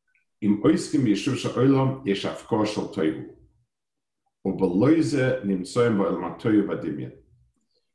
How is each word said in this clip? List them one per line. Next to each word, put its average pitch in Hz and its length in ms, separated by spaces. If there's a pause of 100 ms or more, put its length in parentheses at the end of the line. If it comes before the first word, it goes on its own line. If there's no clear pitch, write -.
(420)
אם 104 200
עוסקים 147 420
ביישוב 110 320
של - 240
עולם, 135 440
יש 98 220
הפקעה 107 400
של - 140 (140)
תוהו. - 420 (1080)
ובלא 95 580
זה 131 420
נמצאים 98 540
בעולם 87 260
התוהו 98 440
והדמיון. 76 420 (840)